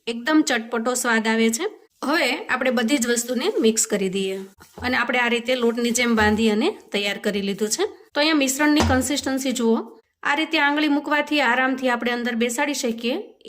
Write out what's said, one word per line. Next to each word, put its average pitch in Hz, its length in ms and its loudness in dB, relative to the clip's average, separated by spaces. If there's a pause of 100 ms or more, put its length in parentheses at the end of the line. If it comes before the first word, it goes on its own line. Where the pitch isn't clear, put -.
(120)
એકદમ 240 280 2 (100)
ચટપટો 233 500 -2
સ્વાદ 226 320 0
આવે 226 240 2
છે. 330 100 -4 (420)
હવે 294 220 2 (240)
આપણે 254 240 0
બધી 247 260 2
જ - 60 -2
વસ્તુને 240 340 -2 (200)
મિક્સ 220 280 4
કરી 190 220 0
દઈએ 190 240 -2 (480)
અને 247 140 -2
આપણે 247 240 0
આ 233 100 0
રીતે 233 180 -2 (120)
લોટની 233 340 0
જેમ 240 220 2
બાંધી 214 340 4
અને 254 160 2 (240)
તૈયાર 202 320 -2
કરી 202 220 -2
લીધું 214 280 -2
છે. 349 80 -2 (300)
તો - 80 -6
અહીંયા 302 220 2
મિશ્રણની 294 460 2
કન્સિસ્ટન્સી 269 720 -2
જુઓ, 226 160 2 (540)
આ 285 100 0
રીતે 320 200 -2
આંગળી 294 360 2
મૂકવાથી 294 540 0
આરામથી 254 440 0
આપણે 240 220 -2
અંદર 240 280 -4
બેસાડી 277 380 -2
શકીએ 233 340 -2 (340)